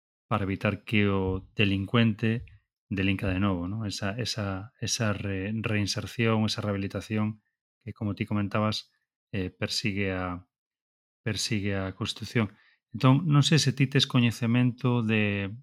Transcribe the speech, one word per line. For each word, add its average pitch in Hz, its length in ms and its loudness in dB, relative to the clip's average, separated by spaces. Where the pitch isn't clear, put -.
para 101 180 0
evitar 98 380 -2
que 104 240 4
o 95 340 0
delincuente 113 880 2
delinca 98 400 0
de 92 140 0
novo, 92 260 0
¿no? 107 160 -6
Esa, 101 320 -6
esa, 104 640 -6
esa 110 320 0
re-, 98 480 -4
reinserción, 107 840 0
esa 104 180 -4
rehabilitación 104 800 -4
que, 107 80 -12
como 104 240 -6
ti - 80 -4
comentabas, 107 680 -2
eh, 92 160 -4
persigue 98 680 -4
a, 90 300 -6
persigue 101 520 -2
a 95 200 -4
Constitución. 107 600 -2
Entón, 160 320 6
non 147 160 6
sei 151 160 4
se - 160 2
ti 135 160 2
tes 135 160 4
coñecemento 123 960 2
de, 104 480 0